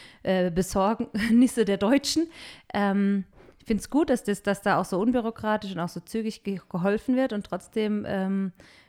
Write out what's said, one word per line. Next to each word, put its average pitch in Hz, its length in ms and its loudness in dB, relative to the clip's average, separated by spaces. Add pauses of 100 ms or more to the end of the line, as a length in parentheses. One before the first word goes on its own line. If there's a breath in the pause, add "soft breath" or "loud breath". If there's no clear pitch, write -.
(240 loud breath)
äh, 180 280 2
Besorgnisse 220 1120 2
der 196 140 2
Deutschen. 277 500 2 (460 loud breath)
Ähm, 202 500 2 (360 soft breath)
ich - 80 -20
find's 208 220 -2
gut, 302 200 2
dass 240 140 2
das, - 200 -4
dass 202 180 0
da 175 180 2
auch 180 60 0
so 180 140 -2
unbürokratisch 220 720 -2
und 165 80 -6
auch 170 80 -2
so 170 140 -10
zügig 220 420 -6
ge-, 196 160 -6 (100)
geholfen 202 460 0
wird 262 160 0
und 208 140 -6
trotzdem, 214 640 -4
ähm, 196 440 -2 (380 soft breath)